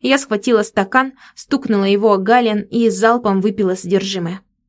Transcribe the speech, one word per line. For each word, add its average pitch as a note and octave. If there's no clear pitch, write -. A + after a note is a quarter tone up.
Я C4
схватила G#3+
стакан, A3
стукнула A3+
его G3+
о G3
Галин G#3+
и A#3
залпом G#3+
выпила G3
содержимое. F#3+